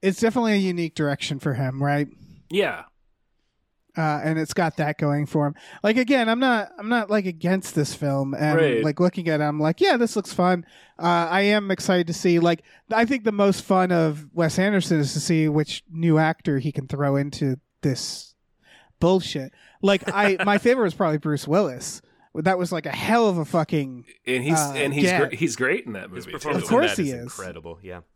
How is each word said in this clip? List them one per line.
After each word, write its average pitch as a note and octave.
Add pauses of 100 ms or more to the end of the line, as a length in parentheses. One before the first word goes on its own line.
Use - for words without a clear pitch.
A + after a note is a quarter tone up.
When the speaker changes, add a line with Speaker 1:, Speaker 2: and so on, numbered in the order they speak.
Speaker 1:
It's F#3+
definitely A3+
a G3+
unique F3
direction C#3+
for C#3+
him, C3+
right? C#3+ (440)
Speaker 2:
Yeah. D3 (1120)
Speaker 1:
Uh, D#3
and D#3+
it's D#3
got E3
that D3
going D3
for D3
him. C#3+ (280)
Like, A3
again, B3
I'm A#3
not, A#3+
I'm G#3
not, A3+
like, G#3
against F3+
this D3
film. C#3
And, D3+
Speaker 2:
Right. D3+
Speaker 1:
like, D3
looking F3
at D3+
it, -
I'm D3+
like, D#3
"Yeah, F4
this A#3
looks -
fun." F3+ (340)
Uh, E3+
I F#3
am G3+
excited F3+
to E3+
see, E3+
like, E3+ (320)
I A3
think B3
the A3
most G3+
fun F#3
of D#3
Wes E3
Anderson F#3
is C#3+
to D#3
see D#3
which D3+
new D#3+
actor D#3
he C#3
can C3+
throw C#3
into C#3 (220)
this - (640)
bullshit. E3 (300)
Like, G3 (100)
I, G3
Speaker 2:
<laughs> F#3
Speaker 1:
my G3+
favorite A#3+
was F#3
probably D#3
Bruce D3
Willis. D3+ (340)
That F3+
was, F3
like, E3
a C#3+
hell A3+
of F#3
a D#3
fucking, C#3+ (200)
Speaker 2:
And B2
he's, D#3
Speaker 1:
uh, C#3+
Speaker 2:
and C#3
he's C#3+
Speaker 1:
get. F3
Speaker 2:
gr-, -
he's C3+
great C#3+
in A2+
that F#2+
movie, -
Speaker 3:
His -
Speaker 2:
too. -
Speaker 3:
performance D#3
Speaker 1:
Of -
course B3
Speaker 3:
in F3
that C#3
Speaker 1:
he B2
Speaker 3:
is -
Speaker 1:
is. A#2+
Speaker 3:
incredible, E2+
yeah. F2+ (140)